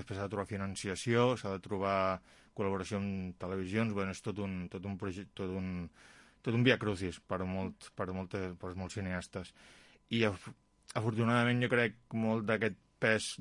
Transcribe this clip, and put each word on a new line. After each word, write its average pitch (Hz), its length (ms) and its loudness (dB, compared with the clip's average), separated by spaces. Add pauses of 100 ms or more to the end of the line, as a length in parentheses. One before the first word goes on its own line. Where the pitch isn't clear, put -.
Després 98 180 -6
s'ha 101 80 -2
de 98 80 -6
trobar 98 160 -2
financiació, 101 760 0 (100)
s'ha 98 160 -4
de 92 80 -6
trobar 98 360 0 (600)
col·laboració 98 400 0
amb 95 400 -4
televisions, 95 560 -2
bueno, 95 220 -2
és - 100 -14
tot 104 160 -4
un, 92 300 -4
tot 95 180 -6
un 95 80 -4
proje-, 95 300 -6 (100)
tot 92 160 -4
un, 92 320 -4 (560)
tot 117 160 2
un 120 80 8
via 120 160 8
crucis 98 400 0
per 95 240 -2
molt, 95 480 -4
per 95 220 -4
moltes, 92 420 -4
per 90 160 -8
molts 92 240 -6
cineastes. 92 560 -6 (640)
I 113 80 4
af-, 98 220 -2 (500)
afortunadament 120 640 4
jo 120 80 2
crec 120 240 4 (160)
que 113 80 -2
molt 113 300 2
d'aquest 107 340 2 (160)
pes 110 320 4 (100)